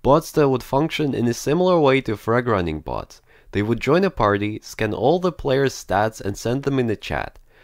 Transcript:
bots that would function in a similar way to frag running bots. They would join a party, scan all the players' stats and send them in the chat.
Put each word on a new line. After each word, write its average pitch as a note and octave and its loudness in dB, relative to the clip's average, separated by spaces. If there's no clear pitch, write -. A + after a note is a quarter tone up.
bots D3+ 2
that D3 4
would B2+ 0
function D3 -2
in A2+ 0
a A#2 0
similar F3 0
way C3+ 4
to A2 -4
frag A#2+ 0
running E2+ 0
bots. A#1+ -10
They G2+ 0
would A2+ 0
join E3+ 2
a F#3+ 0
party, G#2 0
scan - -4
all C#3+ 2
the F3+ -2
players' C3+ 0
stats G#2 -2
and G2+ -6
send B2+ -4
them C#3 -2
in B2 0
the G#2+ -2
chat. - -8